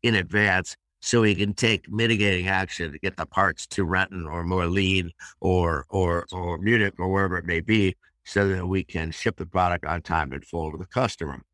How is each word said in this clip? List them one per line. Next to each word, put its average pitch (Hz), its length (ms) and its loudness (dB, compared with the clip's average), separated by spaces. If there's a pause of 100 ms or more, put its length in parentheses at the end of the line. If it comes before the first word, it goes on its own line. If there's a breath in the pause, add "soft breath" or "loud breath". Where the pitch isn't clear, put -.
in 117 120 4
advance 92 600 2 (240)
so 120 220 2
we 107 120 6
can 101 200 -2
take 110 360 0
mitigating 101 600 0
action 92 420 -2
to 76 80 -14
get 92 160 -4
the 80 100 -6
parts 92 420 0
to - 180 -2
Renton 90 420 -2
or 85 160 -6
Moline 92 680 0 (280 loud breath)
or, 85 480 2
or, 87 460 0
or 87 240 -6
Munich 104 420 2
or 90 80 -2
wherever 95 300 0
it 85 80 -8
may 85 160 -2
be 101 340 2 (300 soft breath)
so 101 240 2
that 90 180 -2
we 92 160 0
can 82 280 -4
ship - 260 -4
the 92 80 -8
product 87 400 0
on 82 160 -4
time 78 320 -2
and 73 100 -10
full 78 300 -6
to 78 40 -10
the 87 80 -10
customer. 80 560 -4 (120)